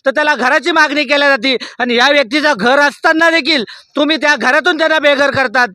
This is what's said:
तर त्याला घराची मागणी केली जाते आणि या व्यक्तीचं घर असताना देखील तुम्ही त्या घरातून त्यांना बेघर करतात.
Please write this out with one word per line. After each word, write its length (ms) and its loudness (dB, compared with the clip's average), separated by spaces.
तर 60 2
त्याला 240 0
घराची 360 0
मागणी 320 0
केली 220 0
जाते 320 0
आणि 160 -2
या 160 2
व्यक्तीचं 460 0
घर 220 2
असताना 500 0
देखील 340 0
तुम्ही 220 0
त्या 180 0
घरातून 420 0
त्यांना 220 0
बेघर 320 2
करतात. 440 0